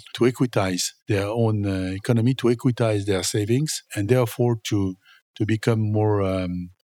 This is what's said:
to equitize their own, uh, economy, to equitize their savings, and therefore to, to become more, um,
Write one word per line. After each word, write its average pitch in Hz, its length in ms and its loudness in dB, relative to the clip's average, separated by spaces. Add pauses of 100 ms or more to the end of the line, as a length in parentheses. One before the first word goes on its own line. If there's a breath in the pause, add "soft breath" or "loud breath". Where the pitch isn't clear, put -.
(140)
to 117 120 2
equitize 107 640 0 (160)
their 101 180 0
own, 107 400 0
uh, 95 300 -2
economy, 117 380 2
to 120 140 0
equitize 117 580 0
their 95 180 0
savings, 117 580 -2 (140)
and 101 120 -2
therefore 120 500 2 (100)
to, 98 260 0 (400 soft breath)
to 110 100 -4
become 110 360 0 (100)
more, 107 320 2
um, 90 480 -2 (260)